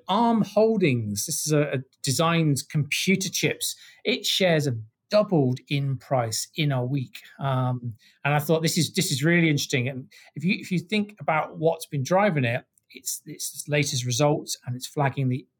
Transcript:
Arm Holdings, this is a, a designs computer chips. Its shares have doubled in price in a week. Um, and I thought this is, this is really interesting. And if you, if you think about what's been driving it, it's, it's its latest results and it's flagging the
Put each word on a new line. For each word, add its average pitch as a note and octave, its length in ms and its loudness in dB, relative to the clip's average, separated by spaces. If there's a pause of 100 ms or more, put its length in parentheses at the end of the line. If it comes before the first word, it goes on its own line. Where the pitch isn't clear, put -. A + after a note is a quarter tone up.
Arm A3+ 320 4
Holdings, D#3+ 840 2
this - 220 -4
is D3+ 60 2
a, D3 80 4
a D3 160 0 (260)
designs D#3+ 600 2
computer F#3 680 -2
chips. - 480 -4 (260)
Its - 240 -2
shares E3 380 2
have C3 100 -2 (340)
doubled E3+ 600 2
in C#3 260 0
price A#2+ 600 -2
in D3 160 2
a B2+ 100 0
week. B2+ 380 -6 (180)
Um, B2+ 540 -2 (320)
and C#3+ 80 2
I D3 60 4
thought D#3+ 220 2
this D#3+ 160 0
is, C3+ 140 0
this F#3 180 -2
is C3+ 140 -2
really E3 260 4
interesting. C3 380 0
And C3+ 240 -10 (240)
if C#3 80 -10
you, F3+ 160 0
if D#3+ 100 -14
you F3 100 0
think G3+ 420 -4
about D#3 360 -2
what's D#3+ 280 0
been C#3+ 180 -6
driving F3+ 400 2
it, A#2+ 220 -2 (240)
it's, - 360 -10
it's - 280 -10
its - 160 -12
latest C#3+ 360 0
results D3 520 0 (100)
and B2 80 -4
it's B2+ 120 -12
flagging C#3 420 -2
the B2+ 180 -4 (120)